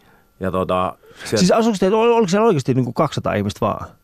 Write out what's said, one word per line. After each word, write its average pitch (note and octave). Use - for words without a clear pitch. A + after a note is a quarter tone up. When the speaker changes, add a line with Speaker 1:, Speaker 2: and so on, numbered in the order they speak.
Speaker 1:
ja F#2+
tota, F2+
sieltä -
Speaker 2:
Siis F#3
asuiko A3
teillä, G3
ol-, A#3
oliko A3+
siellä G3+
oikeasti C#3
niinku B2
kaksisataa A2
ihmistä G#2
vaan? G#2